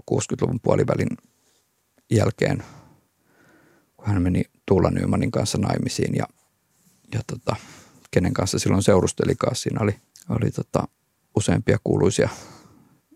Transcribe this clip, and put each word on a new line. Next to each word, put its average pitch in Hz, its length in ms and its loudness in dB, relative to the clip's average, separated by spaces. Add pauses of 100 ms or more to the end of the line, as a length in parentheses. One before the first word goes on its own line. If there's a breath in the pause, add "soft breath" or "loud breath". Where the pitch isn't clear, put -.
kuusikymmentäluvun - 540 -4
puolivälin - 580 0 (920)
jälkeen, 101 520 0 (1300 loud breath)
kun - 100 -8
hän 98 140 2
meni 92 220 2 (220)
Tuula 87 260 4
Nymanin 92 400 0
kanssa - 260 -2
naimisiin - 580 -2
ja, - 120 -2 (840)
ja 113 140 -2
tota, - 280 -6 (560 loud breath)
kenen 90 220 2
kanssa - 260 -2
silloin 98 240 2
seurustelikaan. - 720 2
Siinä - 280 -4
oli, 104 120 0 (340)
oli 110 220 0
tota, - 360 -4 (480)
useampia 104 480 2
kuuluisia - 460 0 (880 loud breath)